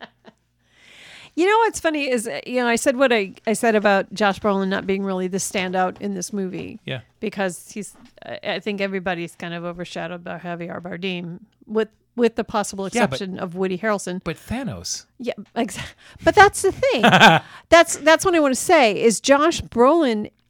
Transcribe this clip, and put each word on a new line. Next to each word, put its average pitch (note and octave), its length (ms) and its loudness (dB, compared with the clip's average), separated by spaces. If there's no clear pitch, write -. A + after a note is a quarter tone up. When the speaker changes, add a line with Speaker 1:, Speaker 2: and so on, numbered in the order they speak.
Speaker 1:
You E4 100 2
know G#4+ 140 4
what's A4+ 200 0
funny D4 300 -2
is, A#3 180 -2
uh, C#3+ 200 -8
you B3 80 -6
know, B3 120 0
I A#3 100 2
said B3+ 200 0
what B3+ 160 4
I, G3 220 -2
I A3 80 0
said A3 220 2
about G3+ 360 2
Josh G3 280 0
Brolin G3 300 0
not F#3+ 180 -4
being G3 160 -2
really F#3 240 -4
the F#3+ 100 -4
standout F#3 640 -4
in G3+ 140 -6
this F3+ 180 -10
movie. F#3+ 500 -8
Speaker 2:
Yeah. C3+ 180 -10
Speaker 1:
Because G3 500 -6
he's, - 260 -14
I, - 140 -12
I F3 60 -6
think G3+ 220 -6
everybody's F#3 540 -6
kind E3+ 180 -12
of E3+ 100 -10
overshadowed F3 600 -10
by F3 160 -12
Javier E3+ 420 -10
Bardem, F3 600 -10
with, A3 220 -4
with A3+ 220 0
the A3 60 -4
possible G3 480 -6
Speaker 2:
Yeah, A3+ 140 0
but C3 120 -2
Speaker 1:
exception F#3+ 200 -8
of F3 160 -8
Woody F#3+ 240 -4
Harrelson. G3 460 -4
Speaker 2:
But E3 140 -6
Thanos. F#3+ 680 -8
Speaker 1:
Yeah, B3 140 -8
exa-, - 300 -6
but E4 100 4
that's G4+ 300 6
the F#4+ 80 2
thing. B4 320 0
Speaker 2:
<laughs> F#3 680 6
Speaker 1:
That's, E4 280 6
that's D#4 280 4
what F#4 80 2
I E4 60 4
wanna C4+ 160 2
say A#3+ 440 4
is A3 220 2
Josh C#4+ 400 4
Brolin, B3 720 2